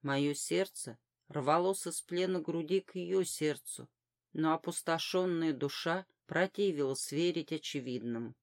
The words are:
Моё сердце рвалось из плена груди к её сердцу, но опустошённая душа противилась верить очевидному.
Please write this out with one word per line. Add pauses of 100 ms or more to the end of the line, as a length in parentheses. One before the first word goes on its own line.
Моё
сердце (280)
рвалось
из
плена
груди
к
её
сердцу, (480)
но
опустошённая
душа (200)
противилась
верить
очевидному.